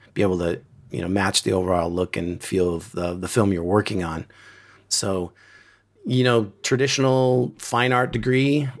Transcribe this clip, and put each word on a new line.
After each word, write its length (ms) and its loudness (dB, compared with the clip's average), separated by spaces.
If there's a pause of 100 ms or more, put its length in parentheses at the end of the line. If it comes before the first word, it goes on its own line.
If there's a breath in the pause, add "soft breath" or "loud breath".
(140 soft breath)
be 80 0
able 160 2
to, 220 -2 (300)
you 100 -6
know, 80 -4
match 340 0
the 100 0
overall 380 0
look 260 -2
and 260 -6
feel 320 0
of 180 -8
the, 220 -4
the 140 -8
film 240 2
you're 100 -2
working 420 0
on. 220 -6 (640 loud breath)
So, 440 -4 (720 soft breath)
you 200 0
know, 280 2 (100)
traditional 960 2
fine 340 0
art 200 2
degree 560 2 (120)